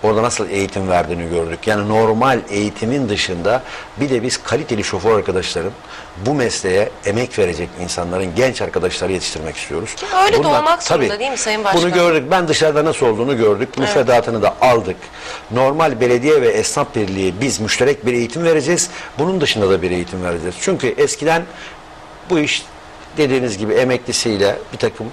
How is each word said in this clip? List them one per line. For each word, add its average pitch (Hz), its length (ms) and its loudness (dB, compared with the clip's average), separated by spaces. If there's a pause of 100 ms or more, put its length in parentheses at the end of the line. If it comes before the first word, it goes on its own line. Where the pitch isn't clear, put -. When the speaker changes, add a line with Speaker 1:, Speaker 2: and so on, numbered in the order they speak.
Speaker 1:
Orada 107 200 2
nasıl 113 260 -2
eğitim 98 400 -2
verdiğini 85 400 0
gördük. 82 380 -4
Yani 104 220 0
normal 113 500 4 (100)
eğitimin 107 600 -2
dışında 98 520 0 (360)
bir 135 120 -2
de 120 140 0
biz 123 200 -4
kaliteli 135 400 -2
şoför 104 340 2
arkadaşların, 92 540 -2 (540)
bu 135 80 2
mesleğe 104 560 0 (160)
emek 110 340 -2
verecek 87 300 0 (120)
insanların, 90 540 -4
genç 123 260 0
arkadaşları 90 500 -2
yetiştirmek 80 460 -6
istiyoruz. 82 380 -8
Speaker 2:
Ki - 100 -10 (180)
öyle 415 100 4
de 453 100 4
Speaker 1:
Bunlar, 294 160 2
Speaker 2:
olmak 330 240 2
zorunda 285 240 2
Speaker 1:
tabii, 202 120 -2
Speaker 2:
değil 269 120 -4
mi 240 60 -6
Sayın 214 260 -2
Başkan? 190 180 2
Speaker 1:
bunu 175 120 2
gördük. 170 380 4
Ben 180 160 2
dışarıda 151 380 2
nasıl 147 200 2
olduğunu 120 320 2
gördük. 107 320 2
Speaker 2:
Evet. - 80 -10
Speaker 1:
Müfredatını 123 640 2
da 98 200 2
aldık. 113 360 4 (540)
Normal 135 480 2
belediye 123 420 4
ve 120 60 4
esnaf 110 480 0
birliği 95 460 0
biz 127 180 -2
müşterek 123 460 0
bir 123 80 2
eğitim 120 300 -2
vereceğiz. 160 460 2 (300)
Bunun 180 220 2
dışında 110 280 2
da 92 120 4
bir 90 100 0
eğitim 90 320 -4
vereceğiz. 87 380 -4
Çünkü 139 360 0
eskiden 160 460 2 (840)
bu 170 100 2
iş - 260 -2 (520)
dediğiniz 127 400 2
gibi 107 160 -2
emeklisiyle 113 840 0 (180)
bir 120 40 -12
takım 113 360 -4